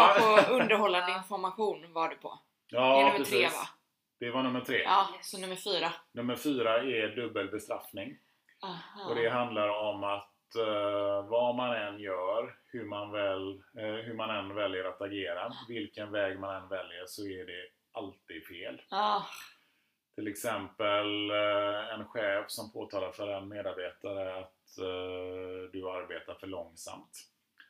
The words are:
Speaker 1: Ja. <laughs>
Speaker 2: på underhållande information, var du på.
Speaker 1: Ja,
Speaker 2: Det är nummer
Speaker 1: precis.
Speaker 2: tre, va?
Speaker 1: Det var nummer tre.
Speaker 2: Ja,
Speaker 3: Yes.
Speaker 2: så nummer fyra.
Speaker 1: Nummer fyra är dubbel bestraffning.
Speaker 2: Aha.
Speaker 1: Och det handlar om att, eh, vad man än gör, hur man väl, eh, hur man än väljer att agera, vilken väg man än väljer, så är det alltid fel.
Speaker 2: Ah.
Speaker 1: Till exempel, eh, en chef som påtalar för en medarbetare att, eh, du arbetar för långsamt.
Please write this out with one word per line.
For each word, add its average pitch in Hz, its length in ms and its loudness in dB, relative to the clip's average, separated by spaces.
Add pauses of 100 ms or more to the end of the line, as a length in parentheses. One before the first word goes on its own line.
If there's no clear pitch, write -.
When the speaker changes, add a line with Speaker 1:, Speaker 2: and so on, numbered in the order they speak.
(180)
Speaker 1:
Ja. 214 260 10
<laughs> - 40 2
Speaker 2:
på 226 60 4
underhållande 190 640 4
information, 185 760 -4
var 160 160 2
du 147 60 -10
på. - 240 -14 (280)
Speaker 1:
Ja, 127 280 6
Speaker 2:
Det 139 60 10
är 139 40 10
nummer 139 120 6
Speaker 1:
precis. 139 160 0
Speaker 2:
tre, 175 140 6
va? - 200 -2 (520)
Speaker 1:
Det 120 120 -4
var 131 120 0
nummer 123 180 0
tre. 120 220 0
Speaker 2:
Ja, 185 320 4
Speaker 3:
Yes. - 140 -14
Speaker 2:
så 202 100 -10
nummer 185 160 -6
fyra. 170 380 -2 (180)
Speaker 1:
Nummer 120 240 -4
fyra 117 480 2
är 110 320 0
dubbel 104 340 -4
bestraffning. 101 680 -8 (460)
Speaker 2:
Aha. 185 460 -10
Speaker 1:
Och 120 60 -2
det 117 140 2
handlar 117 400 0
om 104 340 -2
att, - 520 -6
eh, 101 760 0
vad 120 260 2
man 123 200 0
än 104 240 -6
gör, 101 580 -2 (140)
hur 117 140 -8
man 104 260 -8
väl, 98 400 -2 (260)
eh, 110 60 -10 (220)
hur 117 80 -10
man 110 160 -6
än 101 260 -6
väljer 95 280 -2
att 92 180 -6
agera, 101 520 -4 (140)
vilken 107 440 -8
väg 98 280 -2
man 98 160 -6
än 92 140 -12
väljer, 90 360 -8
så 101 220 -10
är 92 180 -10
det 90 240 -12 (220)
alltid 98 560 -12
fel. 104 420 -12
Speaker 2:
Ah. 208 320 0 (960)
Speaker 1:
Till 107 120 -6
exempel, 104 1040 -2
eh, 104 640 2
en 107 140 -10
chef 101 400 -2
som 110 260 -10
påtalar 98 380 -6
för 104 160 -8
en 98 200 -4
medarbetare 95 920 -6
att, - 380 -20
eh, 92 920 -8
du 92 200 -8
arbetar 87 440 -10
för 95 120 -14
långsamt. 90 720 -12 (520)